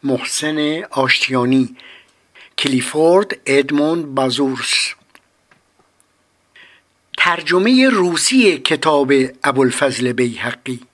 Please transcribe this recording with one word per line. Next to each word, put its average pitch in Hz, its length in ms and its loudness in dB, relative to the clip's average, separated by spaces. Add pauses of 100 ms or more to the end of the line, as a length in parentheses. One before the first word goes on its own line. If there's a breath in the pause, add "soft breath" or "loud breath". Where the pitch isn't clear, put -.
محسن 151 800 -4
آشتیانی، 131 920 0 (840 loud breath)
کلیفورد 156 880 2
ادموند 147 600 0
بازورس. 131 880 -2 (2250 soft breath)
ترجمهٔ 185 720 2
روسی 190 680 2
کتاب 143 560 0 (300)
ابوالفضل 127 680 0
بیهقی 120 680 -6 (140)